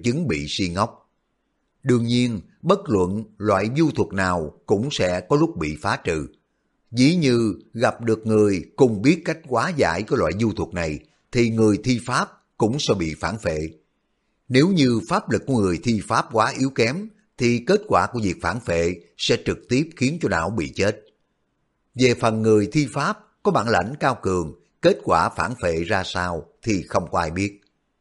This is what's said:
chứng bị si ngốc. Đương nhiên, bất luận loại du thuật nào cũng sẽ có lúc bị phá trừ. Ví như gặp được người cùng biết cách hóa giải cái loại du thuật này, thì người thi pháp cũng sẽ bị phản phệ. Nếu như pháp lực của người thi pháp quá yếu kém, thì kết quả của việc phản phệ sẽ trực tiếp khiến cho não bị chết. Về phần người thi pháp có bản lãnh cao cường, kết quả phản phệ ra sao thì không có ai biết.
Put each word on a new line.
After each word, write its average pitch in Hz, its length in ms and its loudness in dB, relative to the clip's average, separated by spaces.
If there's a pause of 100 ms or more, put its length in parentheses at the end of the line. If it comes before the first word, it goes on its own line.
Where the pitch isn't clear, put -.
chứng 139 240 -2
bị 73 220 -2
si 92 200 -2
ngốc. 98 420 -6 (720)
Đương 123 200 2
nhiên, 120 380 0 (200)
bất 190 180 2 (100)
luận 98 340 0 (140)
loại 104 400 0
du 156 140 2
thuật 104 220 -2
nào 90 400 -2 (120)
cũng 110 260 0
sẽ 92 380 -2
có 147 60 2
lúc 160 220 0
bị 78 240 -4
phá 110 220 -2
trừ. 78 240 -4 (640)
Ví 127 240 4
như 120 400 2 (180)
gặp 117 280 -2
được 113 260 -2
người 104 380 4 (100)
cùng 113 260 4
biết 170 240 2
cách 160 140 -4 (100)
hóa 123 200 0
giải 101 340 0
cái 127 140 -2
loại 85 220 0
du 110 120 0
thuật 101 220 -6
này, 82 260 -4 (320)
thì 120 180 2
người 110 340 4
thi 127 220 0
pháp 143 260 -2 (260)
cũng 120 220 0
sẽ 113 140 0
bị 80 260 -2
phản 87 180 -6
phệ. 80 220 -4 (880)
Nếu 131 180 6
như 135 320 2 (100)
pháp 190 200 -2
lực 110 180 0
của 135 60 -2
người 95 300 2
thi 113 240 0
pháp 123 240 0
quá 110 280 2
yếu 131 100 0
kém, 135 400 -2 (280)
thì 120 300 0
kết 202 200 4
quả 101 200 2
của 123 160 -6
việc 90 180 0
phản 87 180 -2
phệ 85 340 0 (240)
sẽ 120 280 0
trực 95 120 -2 (120)
tiếp 147 280 0
khiến 143 240 -2
cho 131 80 0
não 85 200 -2
bị 82 260 -4
chết. 101 260 -2 (920)
Về 120 180 4
phần 110 280 0
người 107 300 4
thi 147 220 0
pháp 160 260 -4 (240)
có 208 80 2
bản 120 180 0
lãnh 101 300 0
cao 135 220 0
cường, 90 320 -2 (280)
kết 185 220 4
quả 87 260 2
phản 92 320 -4
phệ 85 220 0
ra 95 220 -2
sao 87 400 -4 (160)
thì 95 220 -2
không 90 280 -4
có 90 80 0
ai 80 120 -2
biết. 98 300 -4 (400)